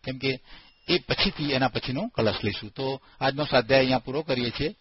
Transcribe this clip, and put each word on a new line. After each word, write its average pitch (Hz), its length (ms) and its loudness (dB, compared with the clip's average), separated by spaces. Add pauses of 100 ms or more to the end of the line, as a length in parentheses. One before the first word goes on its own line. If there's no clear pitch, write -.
કેમ 131 140 -8
કે 131 220 -2 (480)
એ 180 100 4
પછીથી 147 540 -2
એના 131 160 2
પછીનો 131 400 -4
ક્લાસ 110 360 0
લઈશું. 107 260 -4
તો 135 320 -6 (200)
આજનો 139 240 0
સ્વાધ્યાય 131 360 4
અહીંયા 127 180 4
પૂરો 135 220 -4
કરીએ 123 280 -2
છીએ. 147 320 -4